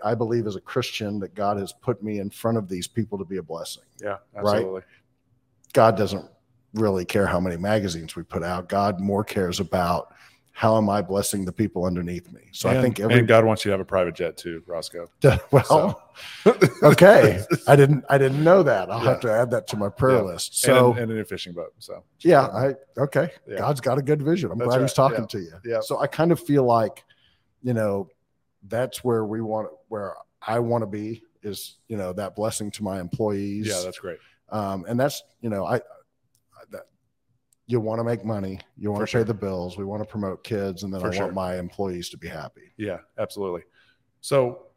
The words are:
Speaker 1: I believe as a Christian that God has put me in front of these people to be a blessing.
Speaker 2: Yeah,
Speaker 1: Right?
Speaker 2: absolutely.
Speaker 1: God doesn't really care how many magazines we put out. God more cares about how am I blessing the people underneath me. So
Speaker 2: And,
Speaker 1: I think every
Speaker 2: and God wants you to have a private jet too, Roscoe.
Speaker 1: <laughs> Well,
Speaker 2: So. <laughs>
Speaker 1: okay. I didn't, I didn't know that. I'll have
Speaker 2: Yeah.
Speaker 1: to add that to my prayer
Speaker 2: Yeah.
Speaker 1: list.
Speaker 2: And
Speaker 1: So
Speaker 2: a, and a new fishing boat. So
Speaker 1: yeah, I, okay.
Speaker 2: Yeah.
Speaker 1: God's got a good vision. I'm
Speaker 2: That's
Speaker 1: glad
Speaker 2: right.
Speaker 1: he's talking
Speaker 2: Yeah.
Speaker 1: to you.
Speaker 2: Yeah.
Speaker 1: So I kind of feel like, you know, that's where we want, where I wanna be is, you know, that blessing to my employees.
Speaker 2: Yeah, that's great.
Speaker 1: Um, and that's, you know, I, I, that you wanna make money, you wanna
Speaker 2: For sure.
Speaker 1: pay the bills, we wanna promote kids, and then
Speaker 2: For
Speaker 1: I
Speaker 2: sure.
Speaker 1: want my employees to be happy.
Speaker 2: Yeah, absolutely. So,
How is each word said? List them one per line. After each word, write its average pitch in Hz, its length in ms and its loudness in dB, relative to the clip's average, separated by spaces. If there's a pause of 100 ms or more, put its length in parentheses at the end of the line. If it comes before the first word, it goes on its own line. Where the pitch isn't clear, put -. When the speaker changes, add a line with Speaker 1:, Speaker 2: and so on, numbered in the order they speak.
Speaker 1:
I 110 120 0
believe 117 300 -2
as 98 100 -6
a - 40 -10
Christian 107 600 -6
that 92 140 -12
God 101 220 -2
has 98 160 -8
put - 300 -6
me 107 160 -6
in 98 120 -6
front 113 280 -2
of 98 100 -6
these 90 200 -8
people 104 300 -6
to 95 60 -8
be 92 140 -8
a 85 40 -8
blessing. 80 420 -14 (180)
Speaker 2:
Yeah, 101 160 -6 (160)
Speaker 1:
Right? 104 220 0
Speaker 2:
absolutely. 95 260 -4 (880)
Speaker 1:
God 113 240 6
doesn't 98 300 -2 (480)
really 101 300 0
care 101 220 0
how 90 140 0
many 90 160 -2
magazines 92 600 -2
we 87 60 -12
put 85 200 -8
out. 90 260 -6
God 101 320 0
more 98 240 -2
cares 92 360 -4
about 87 520 -2 (400)
how 110 240 2
am 104 140 2
I 104 100 0
blessing 98 460 -4
the 90 60 -8
people 98 340 -2
underneath 87 460 -6
me. 57 100 -20 (100)
So - 160 -4
Speaker 2:
And, 127 100 2
Speaker 1:
I 131 40 4
think 120 180 0
every 113 200 4
Speaker 2:
and 117 60 2
God 113 200 8
wants 110 180 0
you 104 60 0
to - 20 2
have 95 80 0
a 92 40 -6
private 90 300 0
jet 85 220 -6
too, 82 300 -12
Roscoe. 85 420 -10 (140)
Speaker 1:
<laughs> 110 280 4
Well, 151 600 2 (320)
Speaker 2:
So. 220 80 8 (300)
<laughs> - 0 -
Speaker 1:
okay. 147 600 10 (240)
I 151 100 10
didn't, 139 340 6
I 139 80 4
didn't 135 260 2
know 185 180 6
that. 98 280 0
I'll 107 80 -4
have 123 260 2
Speaker 2:
Yeah. 117 60 0
Speaker 1:
to - 20 2
add 117 200 2
that 110 160 -2
to - 100 -6
my 101 100 -2
prayer 131 300 2
Speaker 2:
Yeah. - 40 2
Speaker 1:
list. - 440 -6
Speaker 2:
And 135 100 6
Speaker 1:
So 123 160 8
Speaker 2:
a, 117 40 -2
and 117 140 -4
a 113 40 -4
new 107 100 -4
fishing 90 300 -12
boat. 85 240 -10
So 92 260 -18 (160)
Speaker 1:
yeah, 156 220 8
I, 127 320 -2 (260)
okay. 143 300 0 (180)
Speaker 2:
Yeah. 101 100 -8
Speaker 1:
God's 127 220 -2
got 127 180 0
a 147 40 -2
good 147 200 0
vision. 156 300 -2
I'm 110 60 -6
Speaker 2:
That's 120 100 -2
Speaker 1:
glad 123 80 2
Speaker 2:
right. 131 60 4
Speaker 1:
he's 135 100 0
talking 131 280 2
Speaker 2:
Yeah. 107 60 -6
Speaker 1:
to 107 140 -10
you. 82 120 -14 (120)
Speaker 2:
Yeah. 113 160 -2
Speaker 1:
So 110 180 -6
I 135 100 -2
kind 165 220 0
of 160 80 4
feel 143 260 2
like, 117 400 2 (580)
you 123 100 -2
know, 101 360 -2 (600)
that's 123 340 -6
where 117 220 0
we 110 160 -6
want, 107 300 -6 (180)
where 101 260 -8 (320)
I 113 120 0
wanna 117 300 0
be 107 340 -8 (200)
is, - 340 -12 (120)
you 110 80 -8
know, 92 180 -6
that 95 220 -8
blessing 107 360 -4
to 104 100 -12
my 95 180 -6
employees. 101 640 -4
Speaker 2:
Yeah, 98 160 -2
that's 90 160 -10
great. 87 200 -12 (320)
Speaker 1:
Um, 98 380 -4
and 120 120 -2
that's, 143 220 -2 (180)
you 117 80 -6
know, 98 160 -4
I, 104 120 -2
I, 110 40 -2 (920)
that 92 140 -16 (800)
you 120 140 -2
wanna 110 240 -4
make 117 200 -4
money, 98 340 -6 (180)
you 104 140 -6
wanna 104 140 -4
Speaker 2:
For - 20 -6
sure. 117 140 0
Speaker 1:
pay 107 80 0
the 113 60 -2
bills, 92 440 -8
we 101 60 -8
wanna 104 200 -8
promote 98 400 -8
kids, 98 380 -6
and 95 100 -8
then 95 80 -8
Speaker 2:
For 92 80 -4
Speaker 1:
I 90 60 -4
Speaker 2:
sure. 98 120 -2
Speaker 1:
want 87 80 -8
my 92 220 -4
employees 90 540 -8
to - 80 -20
be 85 100 -16
happy. 78 480 -16
Speaker 2:
Yeah, 98 220 -8 (180)
absolutely. 98 460 -8 (580)
So, 127 460 -2 (100)